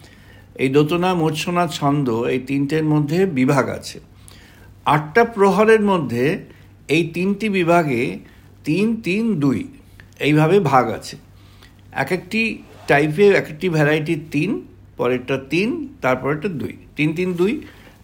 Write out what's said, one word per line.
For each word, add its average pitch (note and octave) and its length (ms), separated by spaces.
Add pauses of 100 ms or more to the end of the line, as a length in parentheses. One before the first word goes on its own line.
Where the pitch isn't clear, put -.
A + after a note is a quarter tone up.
(560)
এই C3+ 140
দোতনা, E3+ 440
মূর্ছনা, E3+ 540
ছন্দ, C#3+ 420
এই B2+ 300
তিনটের C#3 440
মধ্যে D3+ 420
বিভাগ C3 440
আছে। - 300 (840)
আটটা D3+ 380
প্রহরের G#3+ 580
মধ্যে D#3 600 (440)
এই D#3+ 200
তিনটি G3 420
বিভাগে E3 720 (440)
তিন, G#3+ 380
তিন, G#3 340
দুই C#3 320 (520)
এইভাবে D3+ 400
ভাগ C3 320
আছে। - 260 (760)
এক C#3 200
একটি G#3+ 520 (240)
টাইপে D#3 400
এক E3+ 220
একটি E3+ 200
ভ্যারাইটি D#3 460 (160)
তিন, G3 340 (320)
পরেরটা B2+ 400 (120)
তিন, B3 520
তারপরেরটা C3+ 460
দুই, D3+ 300 (180)
তিন, D#3 180
তিন, F3+ 200
দুই, G3 280 (420)